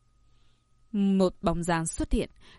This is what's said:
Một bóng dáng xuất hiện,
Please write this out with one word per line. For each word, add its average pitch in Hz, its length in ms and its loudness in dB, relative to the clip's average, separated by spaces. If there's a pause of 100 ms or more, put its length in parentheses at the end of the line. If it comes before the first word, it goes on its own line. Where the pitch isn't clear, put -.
(920)
Một 196 500 2
bóng 170 220 -2
dáng 165 220 -2
xuất - 260 -6
hiện, - 180 0 (300)